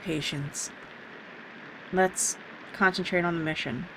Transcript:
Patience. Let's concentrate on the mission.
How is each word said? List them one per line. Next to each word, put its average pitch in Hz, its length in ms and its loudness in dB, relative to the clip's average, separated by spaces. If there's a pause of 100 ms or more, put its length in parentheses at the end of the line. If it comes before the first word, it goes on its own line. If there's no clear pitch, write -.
Patience. 147 680 -2 (1200)
Let's 185 460 4 (360)
concentrate 185 520 4
on 170 120 4
the 165 60 0
mission. 156 540 -2